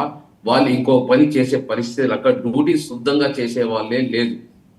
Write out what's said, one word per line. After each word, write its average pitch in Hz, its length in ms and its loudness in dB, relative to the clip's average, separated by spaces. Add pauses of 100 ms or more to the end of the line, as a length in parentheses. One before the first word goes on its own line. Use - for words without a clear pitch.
(460)
వాళ్ళు 131 220 2
ఇంకో 127 420 2
పని 139 140 6
చేసే 131 360 0
పరిస్థితి 117 480 -4
లేక, 110 200 0
డ్యూటీ 147 500 2
శుద్ధంగా 135 520 -2
చేసే 120 320 -4
వాళ్ళే 113 380 -2
లేదు. 120 360 -2 (420)